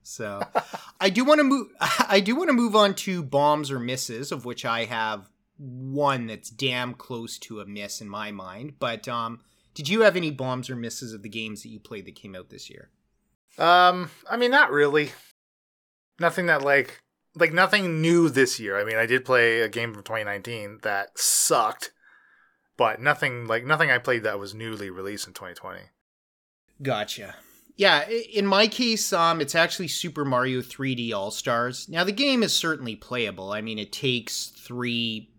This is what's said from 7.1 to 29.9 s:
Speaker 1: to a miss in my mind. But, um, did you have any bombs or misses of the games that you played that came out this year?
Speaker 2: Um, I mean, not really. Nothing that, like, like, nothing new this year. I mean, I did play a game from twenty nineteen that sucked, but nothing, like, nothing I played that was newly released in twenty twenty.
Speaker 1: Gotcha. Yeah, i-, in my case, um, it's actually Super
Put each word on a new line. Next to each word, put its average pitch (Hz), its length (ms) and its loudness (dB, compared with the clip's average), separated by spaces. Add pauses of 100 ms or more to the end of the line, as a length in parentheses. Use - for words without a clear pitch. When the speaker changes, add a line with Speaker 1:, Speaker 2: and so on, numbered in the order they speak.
Speaker 1:
to 107 240 -14
a 95 60 -16
miss 101 340 -12
in 107 80 -14
my 104 220 -8
mind. 101 480 -14
But, 117 280 -6
um, 117 340 -6 (340)
did 147 120 -10
you 214 140 4
have 202 140 8
any 170 160 -2
bombs 131 400 -6
or 127 40 -8
misses 117 380 -10
of 101 80 -16
the 110 80 -14
games 107 320 -10
that 113 80 -18
you 110 100 -16
played 98 280 -16
that 95 80 -18
came 98 200 -16
out 92 140 -16
this - 180 -18
year? - 220 -20 (680)
Speaker 2:
Um, 180 500 6 (180)
I 214 100 -4
mean, 247 120 2
not 277 220 6
really. 147 400 4 (1080)
Nothing 170 280 0
that, 151 160 2
like, 139 360 2 (380)
like, 160 140 4
nothing 180 500 2
new 165 280 6
this 127 320 4
year. 101 180 -2
I 104 60 0
mean, 110 100 -4
I 113 100 2
did 123 200 0
play 117 340 4
a 113 80 2
game 117 260 -6
from 101 100 -16
twenty 113 200 -6
nineteen 104 600 -10
that 101 360 -4
sucked, - 720 2 (840)
but 113 240 2
nothing, 127 440 0
like, 113 200 -2
nothing 151 260 2
I 123 60 4
played 117 260 -2
that 104 160 -2
was 101 140 -12
newly 107 360 -10
released 95 380 -10
in 92 60 -20
twenty 90 200 -16
twenty. 92 280 -14 (1000)
Speaker 1:
Gotcha. 107 540 -6 (400)
Yeah, 165 320 4
i-, 226 260 -4
in 202 120 0
my 202 220 6
case, 226 440 -2
um, 165 300 4
it's 139 120 -2
actually 170 360 2
Super 151 340 -6